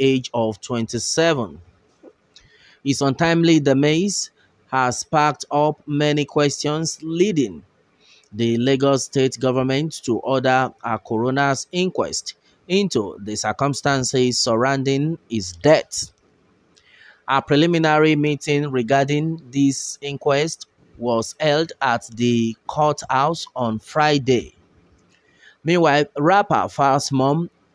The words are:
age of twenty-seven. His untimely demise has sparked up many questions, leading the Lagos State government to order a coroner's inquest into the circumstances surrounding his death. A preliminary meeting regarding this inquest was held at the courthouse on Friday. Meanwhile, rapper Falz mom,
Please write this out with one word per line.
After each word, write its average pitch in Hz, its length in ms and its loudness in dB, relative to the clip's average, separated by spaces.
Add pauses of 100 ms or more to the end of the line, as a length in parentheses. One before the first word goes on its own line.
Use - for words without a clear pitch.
age 131 320 0
of 113 300 -2
twenty-seven. 117 1000 -2 (1200)
His 139 200 -2
untimely 165 580 2
demise 147 680 0 (380)
has 127 320 0
sparked 147 500 0
up 151 360 0
many 147 380 0
questions, 147 800 -2
leading 160 600 -2 (720)
the 117 240 0
Lagos 135 480 2
State 131 340 -2
government 131 680 -2
to 113 160 0
order 131 520 0 (100)
a 113 160 -4
coroner's 131 760 -2
inquest 180 640 -4 (300)
into 175 560 0
the 107 140 -8
circumstances 127 1000 -2
surrounding 135 800 0 (100)
his 95 240 -6
death. - 580 2 (1160)
A 135 140 2
preliminary 156 720 4
meeting 147 540 -2
regarding 139 680 0 (120)
this 139 500 0
inquest 143 640 -2 (300)
was 117 420 -2
held 156 340 0 (100)
at 120 320 -2
the 117 420 0 (100)
courthouse 147 880 -2
on 117 240 -4
Friday. 131 760 0 (1080)
Meanwhile, 151 440 2 (100)
rapper 185 380 2
Falz 135 580 0
mom, 139 380 0 (240)